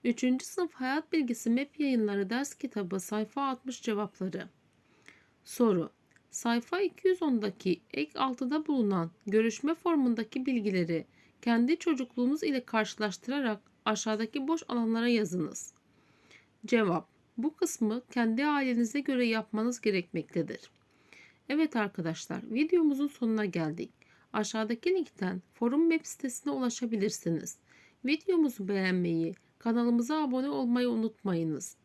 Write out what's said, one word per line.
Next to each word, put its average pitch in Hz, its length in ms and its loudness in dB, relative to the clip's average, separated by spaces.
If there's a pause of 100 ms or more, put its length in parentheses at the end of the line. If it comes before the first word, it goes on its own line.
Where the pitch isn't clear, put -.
Üçüncü 254 420 0
sınıf 349 280 -6
hayat 269 400 -4
bilgisi 247 360 -2
mep 269 300 -2
yayınları 208 500 0
ders 254 240 -4
kitabı 196 460 -6
sayfa 214 500 -4
altmış 254 320 -8
cevapları. 196 680 -6 (960)
Soru, 202 460 2 (420)
sayfa 240 500 -2
iki 370 260 -2
yüz 370 140 2
ondaki 208 600 0 (120)
ek 302 260 -4
altıda 262 480 -2
bulunan 202 440 2 (160)
görüşme 226 480 2
formundaki 254 720 0
bilgileri 190 600 0 (360)
kendi 240 360 4
çocukluğunuz 262 640 0
ile 262 220 0
karşılaştırarak 220 920 -2 (260)
aşağıdaki 220 600 -2
boş 320 200 0
alanlara 233 400 0
yazınız. 180 680 -2 (920)
Cevap, 196 440 2 (280)
bu 277 180 -2
kısmı 220 460 -2 (100)
kendi 233 340 2
ailenize 262 540 2
göre 254 260 2
yapmanız 226 560 0
gerekmektedir. 175 880 -2 (800)
Evet 302 260 0
arkadaşlar, 185 760 -4
videomuzun 294 540 2
sonuna 220 380 0
geldik. 170 440 -2 (440)
Aşağıdaki 226 560 -2
linkten 190 520 -2 (120)
forum 285 360 2
web 320 160 0
sitesine - 480 -6
ulaşabilirsiniz. 220 1040 -2 (480)
Videomuzu 302 640 2
beğenmeyi, 180 680 2 (240)
kanalımıza 240 640 2
abone 262 260 0
olmayı 247 400 2
unutmayınız. 185 960 -2